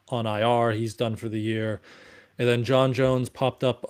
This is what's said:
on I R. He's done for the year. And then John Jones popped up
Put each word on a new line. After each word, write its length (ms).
on 180
I 160
R. 300
He's 200
done 220
for 120
the 120
year. 420
And 100
then 160
John 280
Jones 380
popped 340
up 260